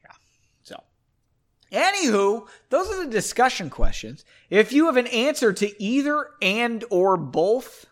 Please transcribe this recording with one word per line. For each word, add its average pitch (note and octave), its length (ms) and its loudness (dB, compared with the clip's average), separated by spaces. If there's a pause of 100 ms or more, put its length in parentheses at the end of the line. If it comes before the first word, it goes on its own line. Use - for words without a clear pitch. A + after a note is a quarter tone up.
Yeah. - 120 -20 (480)
So, - 200 -20 (880)
anywho, A#3 760 0 (220)
those F#4 200 0
are F#4+ 160 -4
the C4+ 60 -8
discussion A3 580 -2
questions. - 560 0 (240)
If G#3+ 240 2
you D4+ 140 4
have C#4 100 2
an A#3+ 100 2
answer A#3+ 460 0
to G#3 300 -4
either, C#4 480 -2 (100)
and, A3+ 480 -2
or F#3+ 260 2
both E3 760 -2